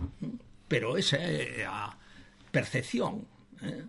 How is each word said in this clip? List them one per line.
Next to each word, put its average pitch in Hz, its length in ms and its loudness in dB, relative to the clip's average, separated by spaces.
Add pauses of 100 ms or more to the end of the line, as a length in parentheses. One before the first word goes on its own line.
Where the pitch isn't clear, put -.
(680)
Pero 123 240 4
esa 156 240 4
é 123 480 0
a 101 240 -4 (640)
percepción, - 720 2 (400)
eh, 247 240 -4